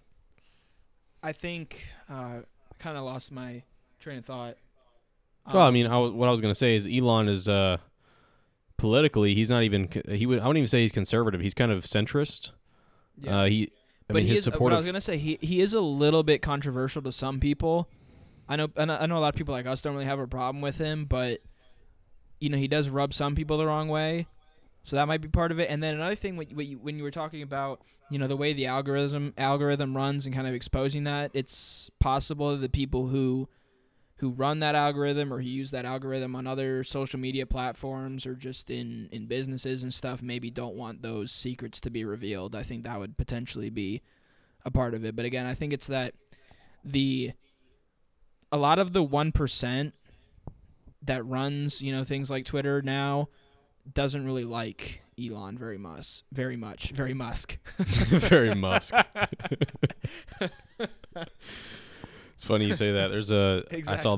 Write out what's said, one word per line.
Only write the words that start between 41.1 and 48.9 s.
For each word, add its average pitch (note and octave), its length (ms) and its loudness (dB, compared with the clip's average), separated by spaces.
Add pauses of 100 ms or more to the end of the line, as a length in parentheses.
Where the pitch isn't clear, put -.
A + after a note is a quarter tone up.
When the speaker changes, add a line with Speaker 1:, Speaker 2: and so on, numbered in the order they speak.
Speaker 1:
secrets B2 500 -8
to - 100 -8
be A#2 140 -4
revealed. G2+ 520 -6
I G2+ 80 -8
think A#2 180 -8
that A#2 160 -8
would G2+ 180 -10
potentially A#2 540 -4
be G#2 320 -4 (600)
a - 80 -6
part B2 220 2
of A2 100 -4
it. A2 100 -4
But A#2 120 -4
again, B2+ 200 -4
I B2+ 80 -4
think D3 180 -6
it's C#3 140 -4
that C3 280 -4 (720)
the, C3+ 480 0 (1160)
a D3 80 0
lot D3+ 220 6
of F3+ 120 0